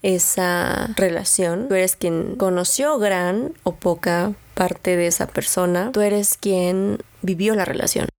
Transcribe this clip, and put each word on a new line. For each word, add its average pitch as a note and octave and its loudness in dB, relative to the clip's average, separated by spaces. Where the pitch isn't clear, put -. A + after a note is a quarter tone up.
esa F3+ 0
relación. F#3 0
Tú G3 0
eres F#3 2
quien E3 -2
conoció G3 0
gran G3+ 0
o F3 -4
poca F3 0
parte F3+ 0
de F3 2
esa E3+ -2
persona. F3+ 0
Tú G#3 0
eres G#3 2
quien F#3+ 0
vivió F#3+ 0
la G3 0
relación - -2